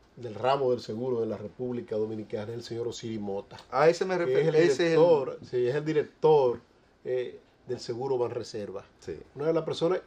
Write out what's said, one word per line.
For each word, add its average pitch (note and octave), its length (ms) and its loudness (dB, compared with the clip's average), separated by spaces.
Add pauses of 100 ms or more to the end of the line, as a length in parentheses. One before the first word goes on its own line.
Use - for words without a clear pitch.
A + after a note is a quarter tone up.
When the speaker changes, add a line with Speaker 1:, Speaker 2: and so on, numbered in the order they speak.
(180)
Speaker 1:
del A2 180 -10
ramo B2+ 360 2
del A#2 100 0
seguro A#2 400 -4
de A2 60 -2
la G#2 100 -6
República A#2 580 -8
Dominicana G#2+ 560 -6
es A#2 60 -8
el A#2+ 60 -12
señor A#2 260 -6
Osiris A2+ 320 -8
Mota, G2+ 340 -8 (160)
Speaker 2:
A C#3 160 6
ese E3+ 160 4
me F#3 140 -2
Speaker 1:
que E3+ 80 0
Speaker 2:
refiero, C#3 240 2
Speaker 1:
es D3+ 60 0
el - 0 -
Speaker 2:
ese E3 120 8
es - 120 2
el E3+ 100 2
Speaker 1:
director, D#3+ 500 4 (100)
sí, B2 180 0
es B2+ 80 0
el D3+ 100 -4
director, D3 760 2 (440)
eh, B2+ 340 -4 (260)
del B2 140 -8
Seguro C3 380 -4
Banreserva. G#2+ 680 -6 (160)
Speaker 2:
Sí. E2 180 -10 (180)
Speaker 1:
Una C#3+ 100 -6
de E3 80 2
las D#3+ 100 0
personas, E3 440 -2